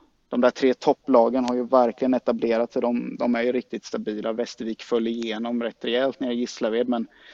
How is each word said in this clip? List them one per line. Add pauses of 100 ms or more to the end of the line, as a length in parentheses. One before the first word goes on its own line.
(300)
de
där
tre
topplagen
har
ju
verkligen
etablerat
sig.
De,
de
är
ju
riktigt
stabila.
Västervik
föll
igenom
rätt
rejält
nere
i
Gislaved,
men (260)